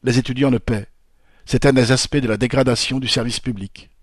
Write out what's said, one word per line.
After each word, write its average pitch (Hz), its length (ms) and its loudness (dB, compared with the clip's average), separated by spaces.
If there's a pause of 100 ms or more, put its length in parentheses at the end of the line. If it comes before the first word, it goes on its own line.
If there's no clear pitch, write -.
les 123 160 2
étudiants 131 320 0
le 120 100 2
paient. 104 260 -4 (600)
C'est - 200 2
un 139 60 6
des 127 200 4
aspects 131 240 0
de 127 120 0
la 107 80 0
dégradation 123 640 0
du 127 80 -6
service 117 320 -2
public. 98 500 -10 (120)